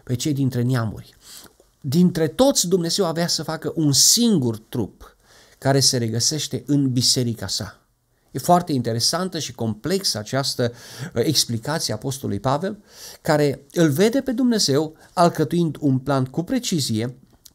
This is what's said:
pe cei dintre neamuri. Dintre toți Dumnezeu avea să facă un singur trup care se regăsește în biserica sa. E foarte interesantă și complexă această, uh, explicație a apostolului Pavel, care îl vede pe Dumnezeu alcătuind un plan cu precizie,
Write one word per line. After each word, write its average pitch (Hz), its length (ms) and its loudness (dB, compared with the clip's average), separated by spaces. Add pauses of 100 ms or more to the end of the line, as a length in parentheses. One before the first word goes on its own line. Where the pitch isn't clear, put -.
pe 127 120 -4
cei 151 180 -2
dintre 131 280 0
neamuri. 120 540 -4 (720)
Dintre 170 400 4
toți 269 400 2
Dumnezeu 175 380 0
avea 165 220 -2
să 165 160 -4
facă 156 320 -6
un 151 160 2
singur 139 680 4
trup - 580 -8 (420)
care 135 220 2
se 135 180 2
regăsește 117 680 -2
în 143 260 2
biserica 120 560 0
sa. - 340 -8 (500)
E 139 80 -8
foarte 175 340 2
interesantă 135 640 -2
și 127 140 -8
complexă 147 640 -4
această, 123 540 -2 (440)
uh, 117 100 0
explicație 147 680 -2
a - 20 -4
apostolului 110 440 -6
Pavel, 160 440 -2 (380)
care 147 500 0
îl 165 180 4
vede 214 320 2
pe 269 100 -4
Dumnezeu 208 640 2 (180)
alcătuind 170 640 2
un 131 200 2
plan 135 260 0
cu 165 180 -6
precizie, 131 760 -2 (360)